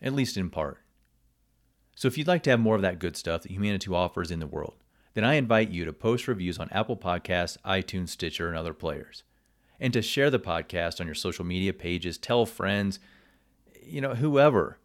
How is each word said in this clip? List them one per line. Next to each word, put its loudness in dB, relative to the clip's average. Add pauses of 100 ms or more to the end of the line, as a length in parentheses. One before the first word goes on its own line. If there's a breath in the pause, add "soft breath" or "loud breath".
at -4
least 0
in -2
part. -4 (1120)
So 0
if -4
you'd -4
like 4
to 2
have 6
more 4
of 2
that 0
good -4
stuff -4
that -12
Humanitou -2
offers 0
in -4
the -6
world, -8 (380)
then 0
I 4
invite 4
you -4
to -6
post 0
reviews -2
on -6
Apple -2
Podcasts, -2
iTunes, -2
Stitcher, -4
and -4
other -4
players, -8 (560)
and 0
to 2
share 2
the 4
podcast -4
on -4
your -6
social -4
media 0
pages, -4
tell 2
friends, 0 (840 soft breath)
you -8
know, -2
whoever, 4